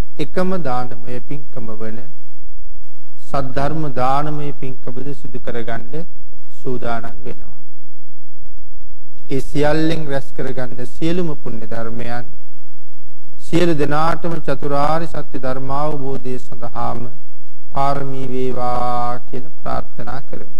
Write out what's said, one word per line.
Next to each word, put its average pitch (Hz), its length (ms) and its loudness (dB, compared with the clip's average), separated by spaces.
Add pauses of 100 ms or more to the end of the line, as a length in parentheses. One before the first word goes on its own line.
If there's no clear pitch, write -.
(140)
එකම 185 440 0
දානමය 123 640 0
පින්කම 123 480 0
වන 110 300 0 (1160)
සද්ධර්ම 139 720 0
දානමය 143 640 0
පින්කමද 127 580 0
සිදු - 280 0
කරගන්න 120 680 0 (440)
සූදානම් 117 680 0
වෙනවා. - 380 0 (1700)
ඒ 139 160 2
සියල්ලෙන් 156 680 0
රැස් 135 260 0
කරගන්න 127 540 0
සියලුම 165 500 0
පුණ්‍ය 113 300 0
ධර්මයන් 117 600 0 (1120)
සියලු 170 380 0
දෙනාටම 156 640 0
චතුරාර්ය 147 680 0
සත්‍ය 147 320 0
ධර්මාවබෝධය 135 1000 0
සඳහාම 120 640 0 (680)
පාරමී 135 580 0
වේවා 123 920 0
කියලා - 360 0
ප්‍රාර්ථනා 123 640 0
කරමු. 113 380 0